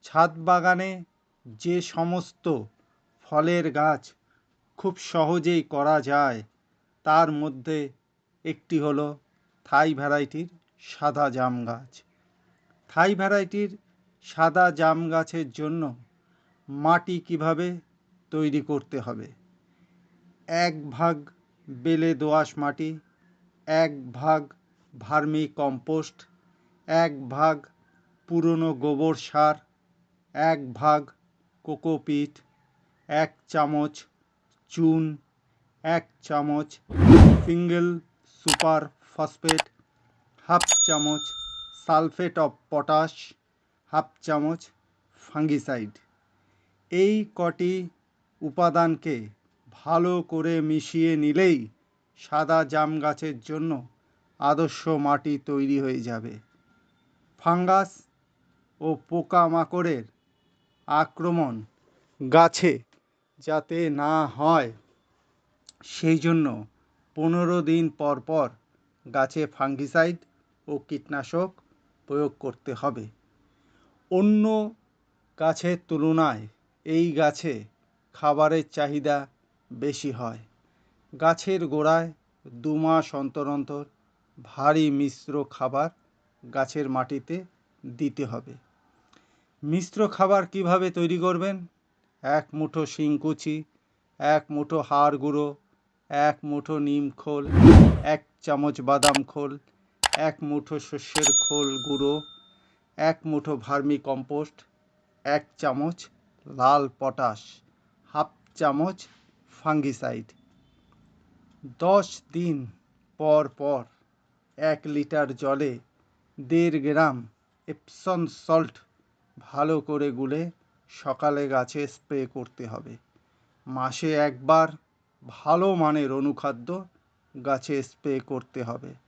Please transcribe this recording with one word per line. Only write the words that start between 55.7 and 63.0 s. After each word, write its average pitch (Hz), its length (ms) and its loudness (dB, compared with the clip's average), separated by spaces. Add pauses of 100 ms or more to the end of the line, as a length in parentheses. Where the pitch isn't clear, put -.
হয়ে 131 220 -4
যাবে। 117 320 -10 (1080)
ফাঙ্গাস 185 500 2 (880)
ও 156 60 -4 (220)
পোকামাকড়ের 165 960 0 (840)
আক্রমণ 156 640 -2 (680)
গাছে 160 520 6 (680)